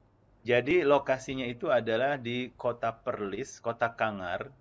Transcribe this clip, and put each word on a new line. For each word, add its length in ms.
jadi 460
lokasinya 600
itu 200
adalah 480
di 400
Kota 400
Perlis, 640
Kota 320
Kangar, 720